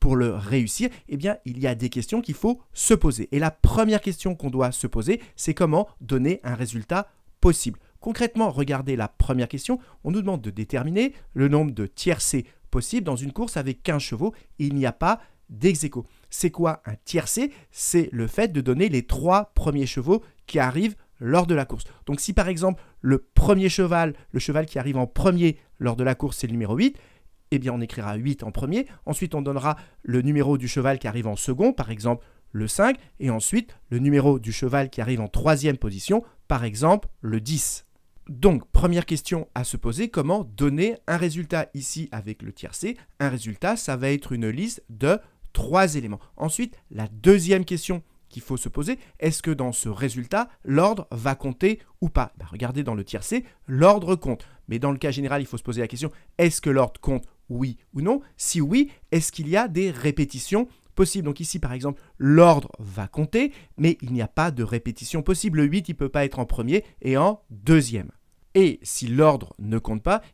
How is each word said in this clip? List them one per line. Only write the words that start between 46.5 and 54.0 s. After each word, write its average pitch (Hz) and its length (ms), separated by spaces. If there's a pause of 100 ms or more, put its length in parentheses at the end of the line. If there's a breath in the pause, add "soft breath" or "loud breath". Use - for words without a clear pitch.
la 110 180
deuxième 175 580
question 175 360 (280)
qu'il 123 120
faut 127 160
se - 120
poser, 151 280 (220 soft breath)
est-ce 156 220
que 160 80
dans 131 220
ce - 160
résultat, 127 600 (160 soft breath)
l'ordre 180 460
va 123 240
compter 185 460 (220 soft breath)
ou - 80
pas ? 127 280
Ben, 82 120
regardez 123 320
dans 120 120
le 101 100
tiercé, 226 400 (220 loud breath)
l'ordre 180 500